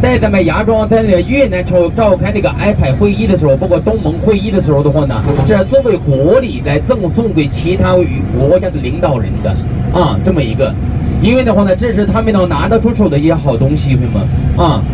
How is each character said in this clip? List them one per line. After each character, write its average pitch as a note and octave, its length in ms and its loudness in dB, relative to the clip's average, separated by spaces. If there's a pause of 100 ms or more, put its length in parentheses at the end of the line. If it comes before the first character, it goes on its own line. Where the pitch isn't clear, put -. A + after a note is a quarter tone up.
在 B3 160 2
咱 G#3+ 100 0
们 F#3+ 160 2
芽 A3 160 0
庄， G#3+ 280 0
在 A3+ 120 4
那 G#3 120 2
个 F3 80 2
越 C4 260 0
南 F3+ 180 -4
召， F3+ 260 2
召 G#3 260 2
开 F#3+ 120 -2
这 G#3 120 -2
个 F#3 80 0 (100)
安 G3+ 160 0
排 - 160 0
会 G#3 180 2
议 G3+ 160 0
的 F#3+ 120 2
时 D3+ 100 0
候， C3+ 80 4
包 C#3 100 -2
括 C#3 140 2
东 A3 220 -2
盟 D3+ 180 -2
会 G#3+ 180 0
议 G3+ 140 -4
的 F#3+ 100 0
时 D3+ 80 0
候 D3 140 2
的 D3 80 2
话 D3 140 0
呢， A#2 180 -2 (240)
是 G#3+ 80 4 (140)
作 C4+ 140 4
为 A3 120 2
国 D#3 460 2
礼 - 240 -6
来 C#3+ 120 -2
赠 A#3+ 220 -2 (160)
送 A3+ 160 0
给 D3+ 160 0
其 E3+ 300 -2
他 F#3 160 2 (440)
国 D3 220 2
家 F#3+ 100 -4
的 C#3 120 -6
领 B2 180 -4
导 C3 180 -2
人 A2 140 -4 (100)
的 - 80 -2 (480)
啊， G3 240 0
这 F#3 120 0
么 D3+ 100 0
一 A2 100 -4
个。 - 220 -2 (460)
因 A#3+ 160 2
为 C4 80 0
的 A3 80 2
话 G3+ 100 2
呢， F#3+ 100 2
这 A#3 200 -2
是 G3+ 120 0
他 G#3 160 0
们 A3 120 0
能 F#3 160 2
拿 E3+ 180 -2
得 A3+ 100 2
出 A3+ 160 0
手 G3+ 140 2
的 C#3 100 0
一 D3 60 0
些 E3 100 2
好 C#3 220 0
东 C#3+ 220 0
西， C3+ 180 0
朋 B2+ 80 0
友 - 80 -2
们 - 160 -2 (300)
啊。 E3 260 2 (100)